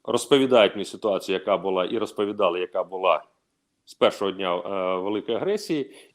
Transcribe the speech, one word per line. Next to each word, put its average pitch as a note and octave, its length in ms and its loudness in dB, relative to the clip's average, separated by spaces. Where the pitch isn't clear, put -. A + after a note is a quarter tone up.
розповідають B2+ 680 4
мені G2+ 120 -6
ситуацію, F#2+ 500 -2
яка F#2+ 220 0
була, F#2 280 0
і A2+ 140 -2
розповідали, G2+ 600 -2
яка F#2 240 -4
була F2+ 400 0
з - 100 -20
першого G#2 360 0
дня, F#2 260 -2
е, F#2 460 -4
великої G#2+ 340 -4
агресії, E3 580 -4